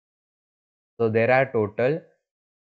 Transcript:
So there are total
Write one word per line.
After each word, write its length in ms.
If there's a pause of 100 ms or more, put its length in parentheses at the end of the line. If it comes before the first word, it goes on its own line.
(1000)
So 100
there 220
are 200
total 500 (640)